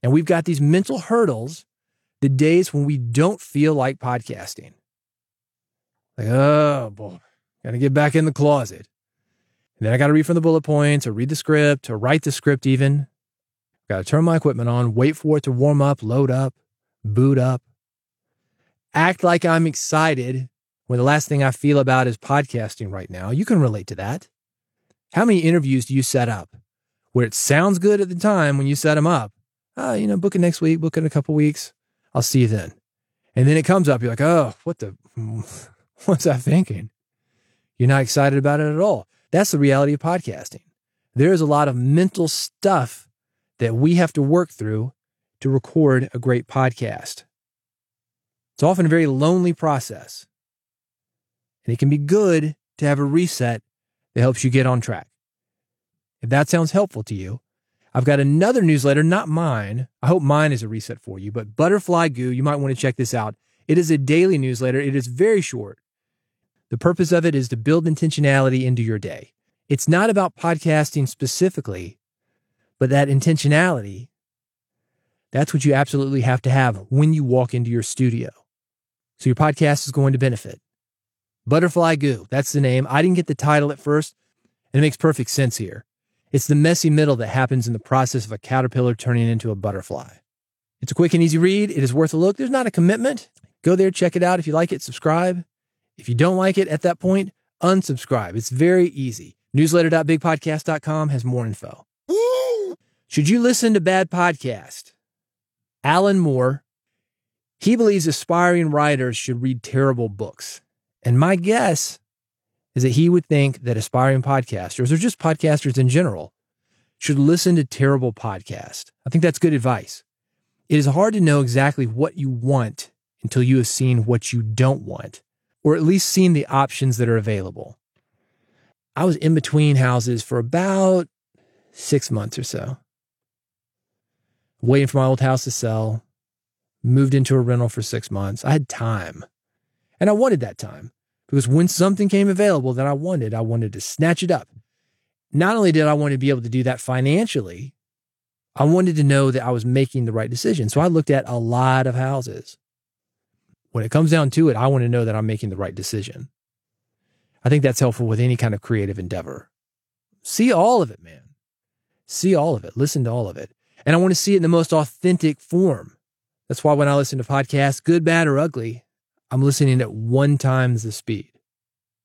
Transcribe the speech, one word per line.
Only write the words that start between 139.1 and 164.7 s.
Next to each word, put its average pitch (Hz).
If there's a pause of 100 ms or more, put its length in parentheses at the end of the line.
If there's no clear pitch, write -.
and 190
I 214
wanted 220
that 104
time, - (340)
because 139
when 151
something 196
came 196
available 180
that 131
I 143
wanted, 143
I 113
wanted 113
to 98
snatch 165
it 180
up. 135 (840)
Not 185
only 190
did 156
I 151
want 147
to 131
be 135
able 131
to 117
do 127
that 127
financially, 131 (800)
I 135
wanted 175
to 151
know 139
that 123
I 127
was 117
making 127
the 113
right 113
decision. 123
So -
I 165
looked 160
at 135
a 123
lot 127
of 123
houses. 127 (1120)
When 113
it 117
comes 156
down 151
to 160
it, 113
I 123
want 135
to 120
know 120
that 110
I'm 110
making 107
the 92
right 95
decision. 104 (1120)
I 123
think 147
that's 131
helpful 120
with 110
any 123
kind 113
of 101
creative 101
endeavor. 90 (720)
See 240
all 214
of 123
it, 85
man. 82 (880)
See 185
all 151
of 104
it. -
Listen 143
to 113
all 113
of 80
it. - (340)
And 156
I 170
want 185
to 175
see 202
it 196
in 175
the 160
most 170